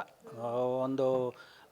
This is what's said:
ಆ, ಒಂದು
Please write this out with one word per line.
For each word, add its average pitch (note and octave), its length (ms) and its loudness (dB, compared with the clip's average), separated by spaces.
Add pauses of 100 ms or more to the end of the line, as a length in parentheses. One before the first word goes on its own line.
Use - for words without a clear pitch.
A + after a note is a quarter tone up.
(380)
ಆ, A#2 40 -8 (160)
ಒಂದು C3 760 2 (380)